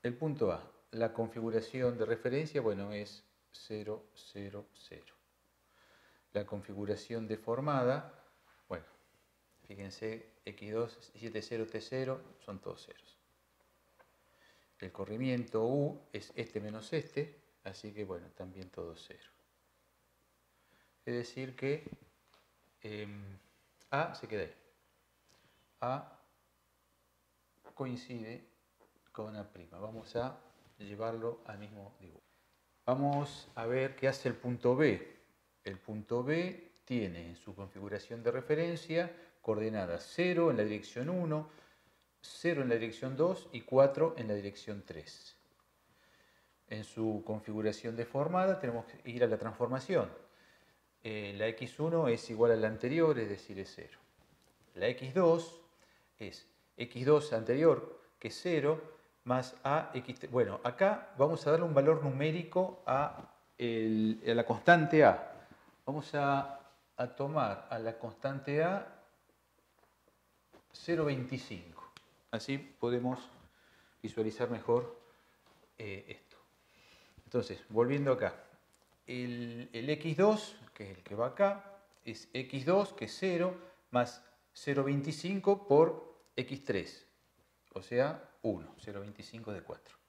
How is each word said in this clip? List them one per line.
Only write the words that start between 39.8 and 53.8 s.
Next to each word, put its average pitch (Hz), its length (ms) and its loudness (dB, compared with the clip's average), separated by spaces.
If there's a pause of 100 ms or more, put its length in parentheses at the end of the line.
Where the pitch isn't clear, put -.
cero 170 360 4
en 117 80 2
la 107 60 4
dirección 107 440 -4
uno, 156 400 -2 (720)
cero 165 400 -2
en 127 80 0
la 117 60 6
dirección 117 420 -4
dos 180 360 2
y 117 100 -8
cuatro 139 560 6
en 110 100 -6
la 104 60 0
dirección 101 500 -8
tres. - 520 -16 (1300)
En 110 140 -8
su 110 440 -2
configuración 107 680 -2
deformada 175 640 0
tenemos 117 280 -4
que - 240 -14
ir 120 120 2
a 120 40 6
la 110 120 2
transformación. 123 720 -2 (920)
Eh, 104 340 -6
la 107 120 0
X 117 300 -6
uno 160 300 2
es 117 220 0
igual 117 220 6
a 113 40 8
la 110 120 4
anterior, 139 500 4
es 107 100 -2
decir, 98 300 -8
es 98 160 -8
cero. - 240 -16 (760)